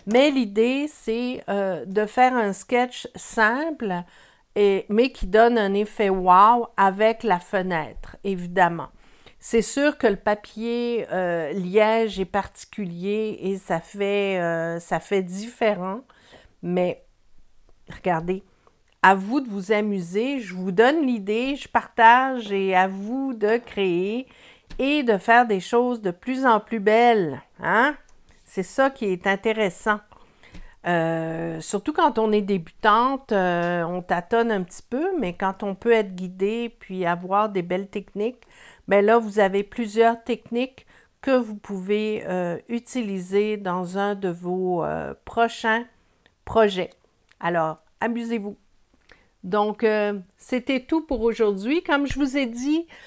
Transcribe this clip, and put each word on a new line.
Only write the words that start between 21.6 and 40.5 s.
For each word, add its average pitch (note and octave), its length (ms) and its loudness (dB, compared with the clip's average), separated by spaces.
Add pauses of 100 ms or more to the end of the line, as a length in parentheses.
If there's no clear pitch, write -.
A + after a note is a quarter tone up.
partage A#3+ 840 4
et F#3+ 240 2
à F#3 100 6
vous A3 460 -6
de A3 240 0
créer G3+ 720 -2 (520)
et C#4+ 240 0
de A3+ 140 2
faire A#3 300 4
des G3+ 140 -2
choses A#3+ 420 0
de G3+ 80 -2
plus B3+ 340 -6
en A3+ 160 4
plus A3+ 200 -6
belles, G#3+ 600 4 (220)
hein ? A#3 340 2 (480)
C'est - 180 -8
ça C4+ 280 0
qui G#3+ 160 -8
est F#3 200 -2
intéressant. G#3 760 -2 (840)
Euh, E3 720 -2
surtout G3+ 340 -6
quand D4 240 2
on A3 140 2
est G#3 100 2
débutante, A3 880 0
euh, F3 520 0
on F3+ 180 -6
tâtonne A#3 480 0
un G3+ 120 0
petit - 200 -12
peu, E4+ 360 -4
mais F3+ 160 -4
quand F#3+ 280 -4
on G3+ 120 -6
peut A#3 180 0
être G#3 220 0
guidé G3 640 -6
puis F#3 280 -6
avoir F3+ 420 0
des G3 140 -4
belles F#3 260 -4
techniques, G#3 540 -8 (460)
ben G3+ 160 4
là, A3 140 6
vous G#3+ 200 -2
avez G3 240 2
plusieurs A3+ 600 0
techniques A#3+ 640 -6 (340)